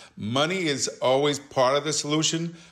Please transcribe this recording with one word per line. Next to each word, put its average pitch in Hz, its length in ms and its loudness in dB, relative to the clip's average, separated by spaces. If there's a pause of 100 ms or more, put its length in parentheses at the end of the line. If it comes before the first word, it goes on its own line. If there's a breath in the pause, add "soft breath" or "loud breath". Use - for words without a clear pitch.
(180 loud breath)
money 156 480 -2
is 135 220 -2 (120)
always 139 380 2
part 131 400 2
of 139 60 -2
the 151 100 -2
solution, 160 600 -2 (180 loud breath)